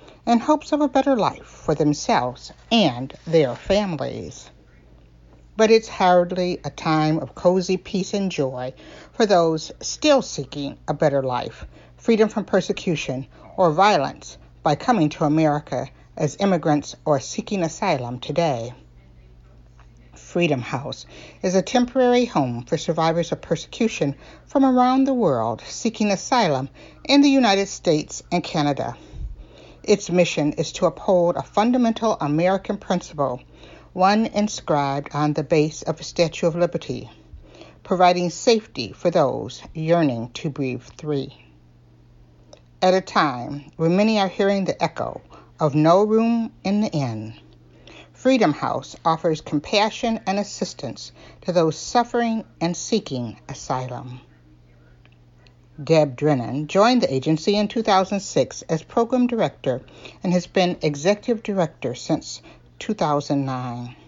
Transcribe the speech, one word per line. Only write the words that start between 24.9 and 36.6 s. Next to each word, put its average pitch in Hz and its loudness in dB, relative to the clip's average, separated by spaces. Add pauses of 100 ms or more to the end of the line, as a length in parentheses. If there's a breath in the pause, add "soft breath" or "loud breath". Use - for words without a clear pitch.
the 269 2
world 123 0
seeking 220 -2
asylum 170 0 (360 loud breath)
in 285 4
the 285 6
United 208 4
States - -2 (100)
and 180 0
Canada. 143 -4 (880 loud breath)
Its 202 2
mission 165 2
is - -4
to - 0
uphold 175 2
a - -6
fundamental 226 0
American 180 0
principle, 143 -4 (520 loud breath)
one 208 2
inscribed 143 -2
on 151 0
the 151 -2
base 156 0
of 160 -4
the - -16
Statue 170 -2
of 160 0
Liberty, 170 -4 (760 loud breath)